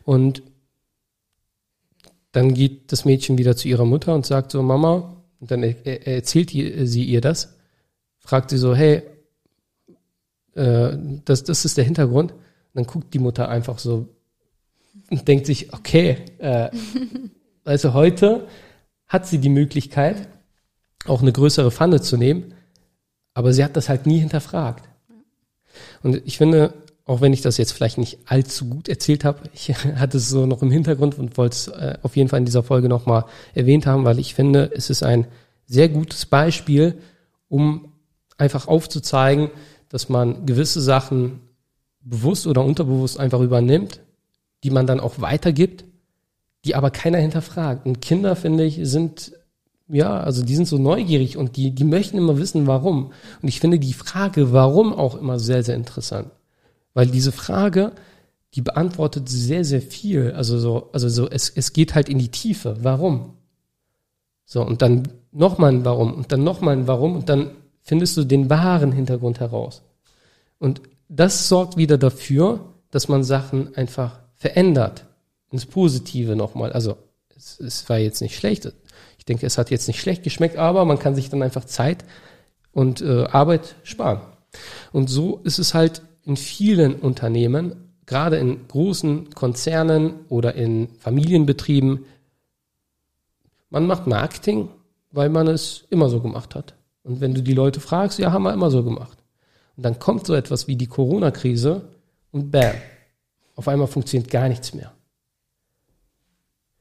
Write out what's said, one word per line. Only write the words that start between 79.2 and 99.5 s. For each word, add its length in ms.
denke, 200
es 120
hat 140
jetzt 160
nicht 120
schlecht 240
geschmeckt, 340
aber 280
man 140
kann 160
sich 140
dann 120
einfach 240
Zeit 380
und, 300
äh, 240
Arbeit 580
sparen. 380
Und 180
so 340
ist 160
es 140
halt 280
in 140
vielen 580
Unternehmen, 800
gerade 320
in 300
großen 640
Konzernen 800
oder 240
in 360
Familienbetrieben, 1080
man 160
macht 200
Marketing, 640
weil 180
man 180
es 420
immer 200
so 120
gemacht 340
hat. 200
Und 180
wenn 120
du 80
die 120
Leute 260
fragst, 400
ja, 120
haben 120
wir 100
immer 180
so 120
gemacht. 340